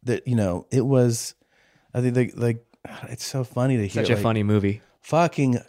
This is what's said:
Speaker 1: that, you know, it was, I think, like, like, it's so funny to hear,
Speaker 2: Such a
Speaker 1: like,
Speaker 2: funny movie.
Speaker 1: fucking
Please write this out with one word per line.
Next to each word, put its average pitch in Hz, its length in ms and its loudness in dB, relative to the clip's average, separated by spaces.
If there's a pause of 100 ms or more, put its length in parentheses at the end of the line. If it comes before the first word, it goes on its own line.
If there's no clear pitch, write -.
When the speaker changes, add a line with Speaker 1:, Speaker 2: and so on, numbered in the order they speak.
Speaker 1:
that, 120 220 -2
you 123 100 0
know, 92 340 0
it 123 140 2
was, 123 500 2 (600)
I 123 60 -2
think, 123 160 0
like, 127 200 0
like, 117 300 -2 (420)
it's - 180 -14
so 131 180 -4
funny 127 340 0
to 101 80 0
hear, 98 160 -2
Speaker 2:
Such - 80 0
a 117 40 4
Speaker 1:
like, 104 80 -2
Speaker 2:
funny 110 200 2
movie. 104 400 2 (180)
Speaker 1:
fucking 147 580 0 (100)